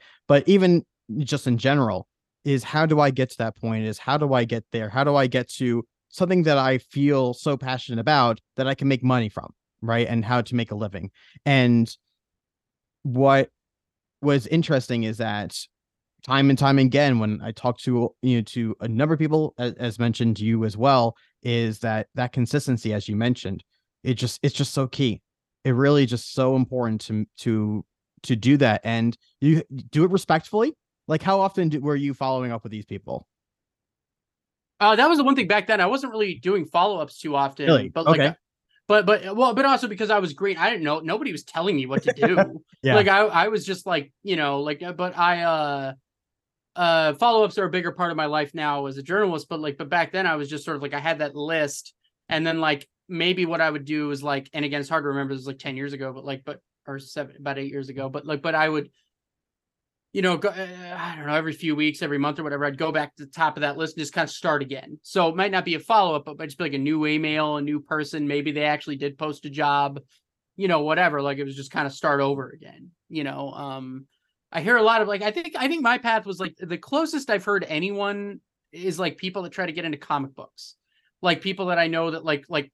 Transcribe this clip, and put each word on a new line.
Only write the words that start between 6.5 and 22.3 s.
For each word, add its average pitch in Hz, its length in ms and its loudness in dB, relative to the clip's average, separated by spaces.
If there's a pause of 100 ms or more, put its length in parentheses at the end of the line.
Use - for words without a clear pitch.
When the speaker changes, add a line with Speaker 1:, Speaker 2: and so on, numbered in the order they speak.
Speaker 1:
I 131 180 4
feel 139 560 0
so 143 240 -2
passionate 127 420 -6
about 120 400 4 (160)
that 131 120 -2
I 135 80 0
can 135 120 -2
make 131 160 2
money 127 260 2
from, - 220 -10 (300)
right? 113 260 0
And 113 160 0
how 123 180 0
to 120 140 -6
make 117 140 -2
a 107 60 -6
living. 98 340 -8 (340)
And 123 480 4 (1120)
what 135 480 4 (720)
was 143 240 2
interesting 135 580 0
is 110 140 -4
that 104 400 -6 (640)
time 139 280 4
and 131 80 2
time 139 180 6
again, 135 400 4
when 107 240 -2
I 110 100 -8
talk 120 280 -4
to, 120 420 0
you 123 160 4
know, 113 60 2
to 113 360 -4
a - 80 -6
number 135 260 0
of 151 60 0
people, 156 380 0
as, 123 160 -4
as 120 240 -6
mentioned, 117 420 0
you 110 260 0
as 104 120 -6
well, 120 380 4 (260)
is 117 380 0
that, 110 340 -4
that 123 180 -4